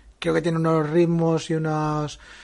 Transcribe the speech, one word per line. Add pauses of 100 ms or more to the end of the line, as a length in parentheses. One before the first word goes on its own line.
(200)
Creo
que
tiene
unos
ritmos
y
unos, (240)